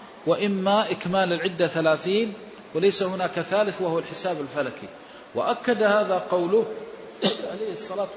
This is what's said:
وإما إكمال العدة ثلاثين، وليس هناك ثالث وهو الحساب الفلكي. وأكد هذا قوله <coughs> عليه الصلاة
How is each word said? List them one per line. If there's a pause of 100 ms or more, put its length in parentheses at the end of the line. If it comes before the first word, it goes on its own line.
(280)
وإما
إكمال
العدة
ثلاثين، (420)
وليس
هناك
ثالث
وهو
الحساب
الفلكي. (480)
وأكد
هذا (140)
قوله (420)
<coughs>
عليه
الصلاة